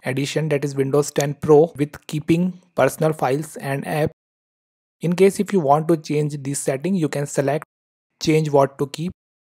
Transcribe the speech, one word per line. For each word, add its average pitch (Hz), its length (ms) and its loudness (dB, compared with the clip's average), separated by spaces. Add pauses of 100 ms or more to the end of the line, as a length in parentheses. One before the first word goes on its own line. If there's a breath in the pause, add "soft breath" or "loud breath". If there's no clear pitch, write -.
edition, 139 440 -2
that 143 160 0
is 143 80 -6
Windows 139 380 0
ten 147 240 -2
Pro, 151 400 6
with 147 320 -6
keeping 170 520 -2 (140)
personal 151 400 0
files 147 440 -4
and 139 280 -6
app. 156 240 -2 (920)
In 170 140 -2
case 190 240 4
if 196 140 -2
you 196 60 2
want 151 280 2
to 165 100 4
change 151 440 -4
this 139 180 -6
setting, 151 360 -4
you 156 140 0
can 143 180 -4
select 143 380 -2 (540)
change 156 300 2
what 139 300 4
to 143 80 -2
keep, 165 240 -10 (360)